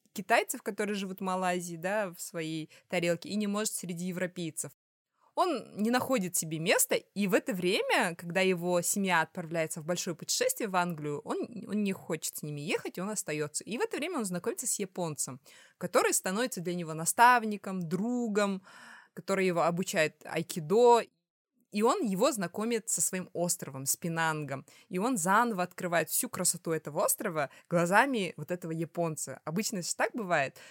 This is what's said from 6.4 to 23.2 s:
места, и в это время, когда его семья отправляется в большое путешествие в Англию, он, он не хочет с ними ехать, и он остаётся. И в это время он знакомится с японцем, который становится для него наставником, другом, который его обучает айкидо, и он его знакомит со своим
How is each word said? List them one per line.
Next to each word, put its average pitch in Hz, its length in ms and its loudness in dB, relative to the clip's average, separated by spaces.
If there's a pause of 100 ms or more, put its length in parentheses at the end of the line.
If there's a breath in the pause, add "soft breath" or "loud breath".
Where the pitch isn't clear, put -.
места, 185 360 2
и - 320 -2
в 180 60 2
это 269 200 0
время, 208 600 2
когда 170 240 -4
его 180 420 2
семья 185 400 2
отправляется 160 600 -4
в 147 40 -14
большое 170 300 -2
путешествие - 540 -2
в 185 80 -4
Англию, 151 480 -2
он, 320 120 -4 (300)
он 208 160 -2
не 196 80 0
хочет - 460 -6
с - 40 -10
ними 147 200 -6
ехать, 269 360 -4
и 180 40 -4
он 196 80 -4
остаётся. 180 560 -4
И 214 120 -4
в 359 40 -2
это 440 160 -2
время 311 220 -4
он 220 60 -2
знакомится 185 400 -4
с - 140 -2
японцем, 160 640 -6 (360 loud breath)
который 349 360 2
становится 196 480 -2
для 175 120 -4
него 165 200 -6
наставником, 208 960 4
другом, 202 760 0 (500 loud breath)
который 190 320 0
его 170 180 2
обучает 170 520 2 (100)
айкидо, 196 760 4 (720)
и 208 100 -2
он 294 220 4
его 214 280 4
знакомит 214 580 -2
со - 120 0
своим 185 320 -2